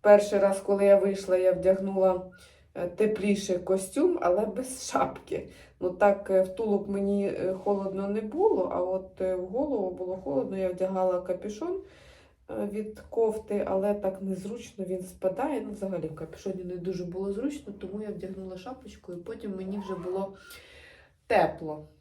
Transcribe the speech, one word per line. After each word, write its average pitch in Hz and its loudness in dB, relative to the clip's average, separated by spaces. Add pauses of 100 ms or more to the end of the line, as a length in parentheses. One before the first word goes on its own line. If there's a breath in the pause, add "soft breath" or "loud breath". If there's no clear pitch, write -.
перший 208 8
раз, 196 4
коли 196 2
я 202 10
вийшла, 190 2
я 185 6
вдягнула, 190 2 (440 loud breath)
е, 175 -4
тепліший 202 0
костюм, 196 2
але 185 4
без - -8
шапки. - -4 (320 loud breath)
Ну, 180 0
так, 196 2
е, 190 6
в 185 0
тулуб 208 -2
мені, 202 0
е, - -2 (100)
холодно 196 -2
не 208 -2
було, 277 2
а 180 -2
от, 185 -4
е, 185 0
в 185 -4
голову 220 -2
було 180 -6
холодно. 208 -2
Я 190 0
вдягала 185 0
капюшон, 208 -6 (680 loud breath)
е, 208 -6
від 214 -8
кофти, 214 0
але 196 2
так 190 -4
незручно, 196 -6
він 185 -4
спадає. 220 -2
Ну, 214 -10
взагалі, 185 -6
в 156 -8
капюшоні 180 -10
не 180 -8
дуже 175 -6
було 185 -6
зручно, 240 -6
тому 196 -10
я 214 -8
вдягнула 190 -10
шапочку, 214 -14
і 175 -10
потім 208 -10
мені 190 -6
вже 196 -6
було 185 -6 (920 loud breath)
тепло. 156 0 (120)